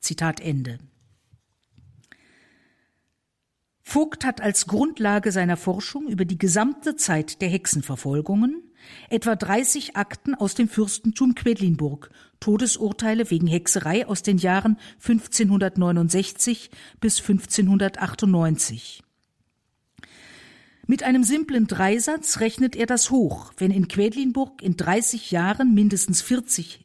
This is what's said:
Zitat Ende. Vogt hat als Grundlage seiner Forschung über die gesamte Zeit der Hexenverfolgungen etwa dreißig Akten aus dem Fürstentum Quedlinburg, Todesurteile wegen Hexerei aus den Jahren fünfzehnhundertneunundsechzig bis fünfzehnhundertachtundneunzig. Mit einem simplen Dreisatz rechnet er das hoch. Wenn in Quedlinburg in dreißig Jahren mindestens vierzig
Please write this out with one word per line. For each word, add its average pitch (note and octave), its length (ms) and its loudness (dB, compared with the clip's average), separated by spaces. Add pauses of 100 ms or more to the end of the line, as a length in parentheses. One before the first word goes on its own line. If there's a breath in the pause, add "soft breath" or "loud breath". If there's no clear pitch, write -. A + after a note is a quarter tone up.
Zitat D#3+ 400 -4
Ende. C3 380 -4 (3000 soft breath)
Vogt D#4 420 -2
hat B3+ 160 -4
als G#3 260 0
Grundlage G#3+ 640 0
seiner F3 280 0
Forschung G#3 500 -6
über F#3+ 160 0
die F3 140 -4
gesamte B3 580 0
Zeit D#3 460 -2
der F3+ 80 -2
Hexenverfolgungen F#3 1120 -2 (480 loud breath)
etwa A3+ 260 0
dreißig G#3+ 600 -2
Akten G3+ 380 -4
aus - 200 -2
dem A#3 140 2
Fürstentum A3+ 680 0
Quedlinburg, D#3+ 720 -2 (300 soft breath)
Todesurteile A3 920 0
wegen E3+ 160 2
Hexerei E3+ 640 0
aus G3+ 140 -4
den G3 160 2
Jahren G3 380 2 (220 loud breath)
fünfzehnhundertneunundsechzig F#3+ 1700 0 (300 loud breath)
bis A3 200 0
fünfzehnhundertachtundneunzig. F#3+ 1800 0 (1800 loud breath)
Mit C4 160 2
einem B3+ 180 4
simplen C4 460 2
Dreisatz A3+ 720 0
rechnet A#3 340 0
er A#3 120 -2
das B3 260 0
hoch. A#3 440 0
Wenn F#3 140 2
in F#3+ 160 2
Quedlinburg B3 760 -2
in F3 140 0
dreißig G#3 540 -2
Jahren G#3 440 2
mindestens G3+ 460 2
vierzig - 640 -4